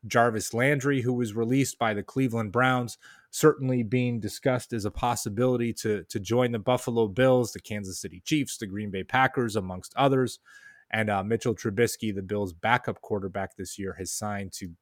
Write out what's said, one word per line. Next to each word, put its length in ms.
Jarvis 480
Landry, 480
who 100
was 220
released 440
by 140
the 100
Cleveland 500
Browns, 440
certainly 520
being 380
discussed 520
as 120
a 60
possibility 840
to, 320
to 160
join 320
the 80
Buffalo 480
Bills, 440
the 80
Kansas 380
City 260
Chiefs, 320
the 100
Green 240
Bay 120
Packers, 540
amongst 400
others. 420
And, 200
uh, 140
Mitchell 320
Trubisky, 580
the 80
Bills' 300
backup 480
quarterback 560
this 220
year, 200
has 140
signed 400
to 180